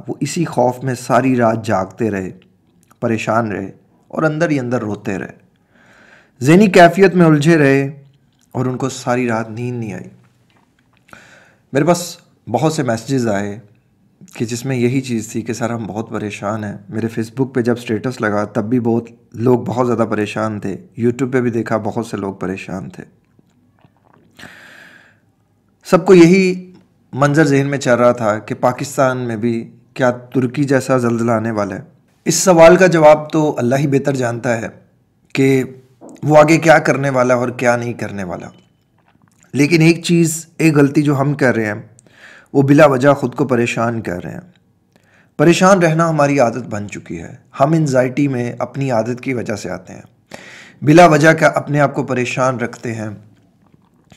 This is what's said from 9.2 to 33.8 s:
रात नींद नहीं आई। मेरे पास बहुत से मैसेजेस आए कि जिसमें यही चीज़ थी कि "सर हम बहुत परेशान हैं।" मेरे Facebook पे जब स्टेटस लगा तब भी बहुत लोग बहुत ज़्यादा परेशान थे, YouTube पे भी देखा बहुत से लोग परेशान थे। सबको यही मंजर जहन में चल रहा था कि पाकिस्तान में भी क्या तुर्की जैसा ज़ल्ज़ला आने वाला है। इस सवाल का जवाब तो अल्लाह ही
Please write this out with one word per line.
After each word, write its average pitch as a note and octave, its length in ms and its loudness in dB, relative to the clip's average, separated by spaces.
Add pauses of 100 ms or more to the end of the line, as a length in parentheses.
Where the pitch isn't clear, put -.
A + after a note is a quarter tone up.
रात A2+ 240 -4
नींद B2 240 -8
नहीं A2 180 -8
आई। - 160 -14 (1600)
मेरे C#3+ 120 2
पास F3 320 -2 (300)
बहुत C#3+ 280 -2
से D#3 80 -4
मैसेजेस A#2+ 460 -4
आए G2+ 300 -4 (760)
कि B2 100 -6
जिसमें A#2+ 300 -6
यही A#2+ 260 0
चीज़ A#2+ 280 -8
थी A#2 120 -8
कि A2+ 120 -10
"सर A2+ 180 -6
हम A#2 160 -8
बहुत G#2+ 240 -8
परेशान G#2+ 520 -8
हैं।" G2+ 280 -12
मेरे A2 160 -6
Facebook A2+ 480 -6
पे B2+ 80 0
जब A#2 140 0
स्टेटस A#2 440 -6
लगा G#2 260 -2
तब G#2 180 -6
भी B2 160 -2
बहुत A#2 260 -2 (300)
लोग A#2+ 280 0
बहुत A#2+ 200 -2
ज़्यादा A2+ 200 0
परेशान G#2+ 540 -4
थे, F#2+ 140 -8 (260)
YouTube A#2+ 340 -2
पे B2+ 80 0
भी A#2+ 100 -2
देखा A2 280 -4
बहुत G#2+ 300 -6
से G#2+ 80 -8
लोग G2 240 -8
परेशान F#2+ 480 -10
थे। - 140 -20 (2750)
सबको F#3 260 4
यही F#3 600 4 (400)
मंजर C#3+ 340 2
जहन C#3 200 2
में C#3+ 100 -4
चल B2 160 0
रहा A#2+ 200 4
था G#2+ 260 -2
कि G#2+ 160 -12
पाकिस्तान B2+ 640 -2
में A#2 220 -6
भी A#2 120 -2 (420)
क्या B2+ 140 0 (240)
तुर्की C3 320 -2
जैसा C3 340 0
ज़ल्ज़ला A#2 360 0
आने A2 180 -4
वाला G2+ 220 -4
है। F2+ 100 -14 (400)
इस - 180 -2
सवाल E3+ 340 8
का F#3 120 6
जवाब D3+ 440 4
तो D3+ 200 0
अल्लाह B2 260 -2
ही D3+ 80 -2